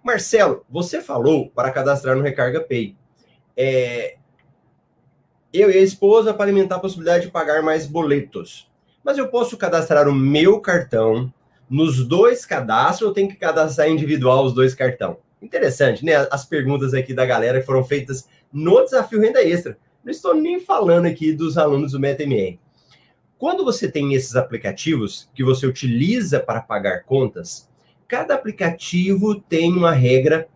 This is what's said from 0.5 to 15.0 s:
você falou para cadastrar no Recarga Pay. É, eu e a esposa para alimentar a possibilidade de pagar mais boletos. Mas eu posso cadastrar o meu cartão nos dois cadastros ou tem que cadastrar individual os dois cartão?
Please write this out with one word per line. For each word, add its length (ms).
você 320
falou 480
para 220
cadastrar 440
no 60
Recarga 400
Pay. 340
É, 640
eu 200
e 60
a 40
esposa 500
para 120
alimentar 320
a 40
possibilidade 460
de 60
pagar 320
mais 240
boletos. 800
Mas 140
eu 120
posso 260
cadastrar 540
o 40
meu 460
cartão 760
nos 360
dois 400
cadastros 640
ou 60
tem 120
que 120
cadastrar 520
individual 540
os 100
dois 220
cartão? 440